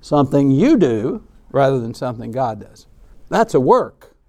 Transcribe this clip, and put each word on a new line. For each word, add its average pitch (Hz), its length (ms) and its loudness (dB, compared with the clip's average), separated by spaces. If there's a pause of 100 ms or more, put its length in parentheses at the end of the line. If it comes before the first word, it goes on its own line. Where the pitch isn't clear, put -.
Something 143 500 0
you 185 260 4
do 147 500 -2 (240)
rather 135 300 0
than 113 140 -8
something 117 360 -10
God 117 300 -6
does. - 260 -20 (420)
That's 220 260 -2
a 147 60 4
work. 147 560 0 (120)